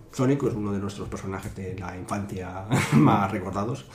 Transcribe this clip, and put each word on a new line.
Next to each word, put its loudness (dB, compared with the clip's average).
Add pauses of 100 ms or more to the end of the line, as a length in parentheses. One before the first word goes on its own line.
(120)
Sonic 2
es 2
uno -2
de 0
nuestros -6
personajes -6
de -8
la -8
infancia -6 (140)
<laughs> 0
más 6
recordados. -2